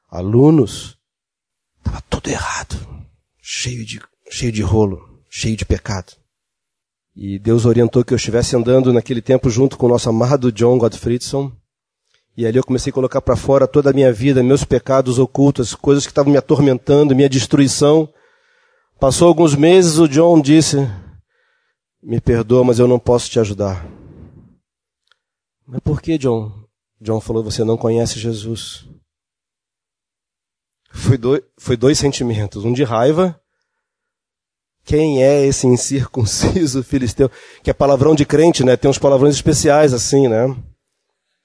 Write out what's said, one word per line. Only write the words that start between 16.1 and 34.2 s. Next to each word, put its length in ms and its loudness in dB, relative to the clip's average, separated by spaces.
estavam 200 0
me 60 4
atormentando, 760 2
minha 140 4
destruição. 800 0
Passou 280 2
alguns 280 4
meses, 420 4
o 100 4
John 340 4
disse, 360 2
"Me 200 -6
perdoa, 420 2
mas 160 2
eu 80 4
não 100 2
posso 320 -2
te 100 -2
ajudar." 460 -4
"Mas 140 -14
por 200 -4
que, 160 -2
John?" 340 -4
John 200 -4
falou, 240 -6
"Você 200 -6
não 140 0
conhece 400 -2
Jesus." 680 -10
Foi 280 -2
do-, 260 -2
foi 180 -6
dois 240 0
sentimentos, 640 -4
um 80 -2
de 140 -2
raiva. 540 0